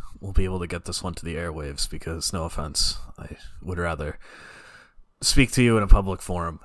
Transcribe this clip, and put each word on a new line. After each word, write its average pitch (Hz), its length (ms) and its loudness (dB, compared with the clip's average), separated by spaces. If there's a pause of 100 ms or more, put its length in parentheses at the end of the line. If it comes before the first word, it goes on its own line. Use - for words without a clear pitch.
(200)
we'll 95 140 -10
be 95 100 6
able 92 160 -2
to 87 80 -6
get 85 160 -8
this - 180 -8
one 87 120 -6
to - 100 -14
the 82 120 -8
airwaves, 78 540 -6
because, 80 440 -6
no 85 100 -4
offense, - 540 -4 (200)
I - 200 -16 (240)
would 90 160 -8
rather 78 420 -6 (1000)
speak - 320 4
to 127 100 4
you 117 140 6
in 104 60 2
a 98 40 -2
public 95 340 8
forum, 85 440 -6